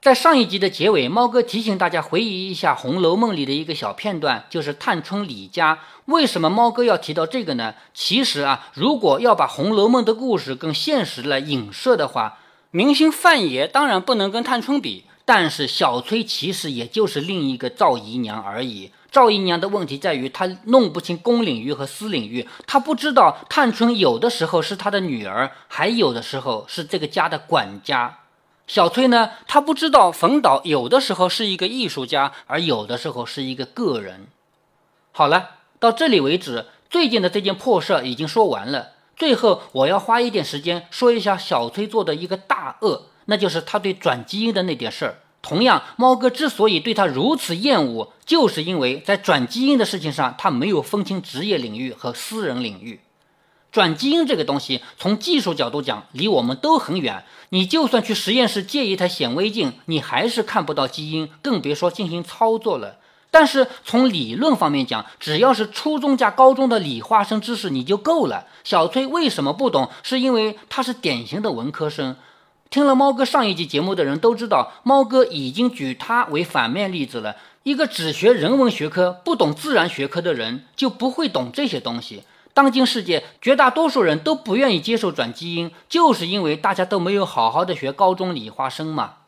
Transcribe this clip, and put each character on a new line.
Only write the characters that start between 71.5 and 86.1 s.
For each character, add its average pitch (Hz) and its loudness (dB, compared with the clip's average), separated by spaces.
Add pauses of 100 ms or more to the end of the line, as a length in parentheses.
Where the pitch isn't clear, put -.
文 123 -6
科 151 -4
生。 135 -6 (520)
听 285 2
了 277 4
猫 277 4
哥 247 0
上 254 2
一 196 -2
集 165 -6
节 143 -2
目 185 0
的 170 0
人 143 -2
都 233 2
知 233 -6
道， 147 0 (100)
猫 269 4
哥 247 4
已 143 -6
经 220 0
举 139 -6
他 233 -2
为 156 -2
反 135 0
面 190 -4
例 165 -4
子 120 -10
了。 107 -8 (260)
一 277 -2
个 285 0
只 160 -6
学 196 4
人 220 2
文 254 4
学 156 -4
科、 180 -2
不 339 0
懂 156 2
自 277 -4
然 180 4
学 139 -4
科 175 -6
的 170 -2
人 120 -6 (100)
就 269 0
不 254 -4
会 294 -2
懂 247 -4
这 285 -4
些 165 -4
东 123 -8
西。 101 -18 (300)
当 269 4
今 254 2
世 226 -2
界 160 0 (180)
绝 262 4
大 269 6
多 311 2
数 254 0
人 156 2
都 302 -2
不 202 -4
愿 254 2
意 165 0
接 226 -2
受 190 -2
转 120 -4
基 170 -8
因， 170 -6 (160)
就 330 4